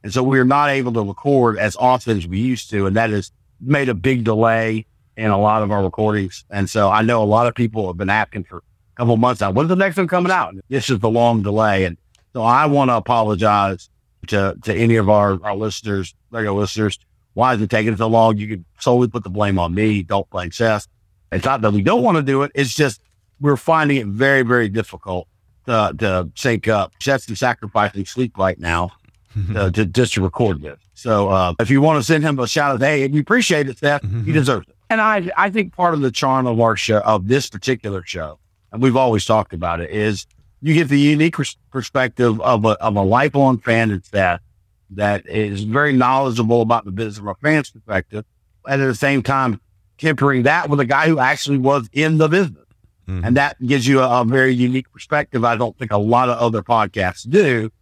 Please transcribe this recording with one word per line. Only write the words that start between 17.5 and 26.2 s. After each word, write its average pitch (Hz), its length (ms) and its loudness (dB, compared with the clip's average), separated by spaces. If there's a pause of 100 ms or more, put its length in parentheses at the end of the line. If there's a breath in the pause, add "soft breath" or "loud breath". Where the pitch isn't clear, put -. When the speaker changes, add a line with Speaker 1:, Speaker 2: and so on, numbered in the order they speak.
Speaker 1:
is 104 60 -2
it 104 80 -2
taking 110 280 0
so 113 100 0
long? 113 300 4
You 104 100 -8
could 101 180 -12 (140)
solely 123 300 2
put 113 160 -8
the 98 40 -10
blame 101 300 -2
on 85 160 -2
me. 107 260 0
Don't 98 280 -4
blame 90 240 -8
Seth. 113 340 -2 (460)
It's 92 100 -4
not 131 160 0
that 107 140 2
we 104 80 2
don't 220 220 2
wanna 165 180 2
do 135 220 0
it. 143 120 -6
It's 139 180 -2
just 139 280 -2 (400)
we're 143 160 2
finding 156 400 2
it 113 100 -4
very, 131 360 2
very 117 260 2
difficult 95 580 -8 (380)
to, 107 340 0
to 92 360 -2